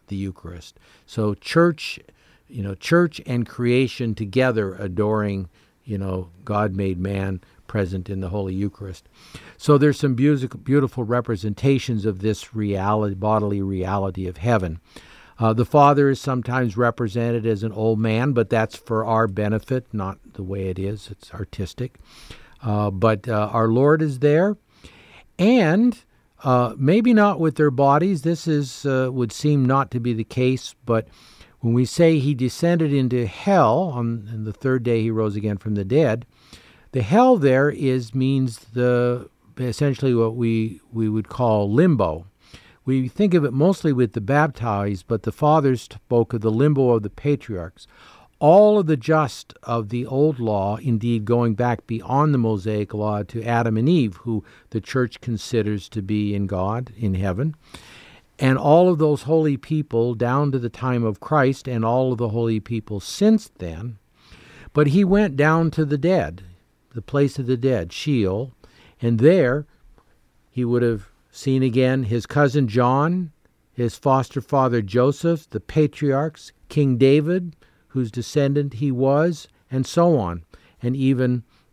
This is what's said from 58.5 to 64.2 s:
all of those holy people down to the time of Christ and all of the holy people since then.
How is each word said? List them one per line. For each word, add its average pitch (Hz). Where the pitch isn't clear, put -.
all 170
of 170
those 151
holy 156
people 123
down 127
to 131
the 120
time 123
of 107
Christ 135
and 117
all 127
of 120
the 117
holy 113
people 107
since 214
then. 87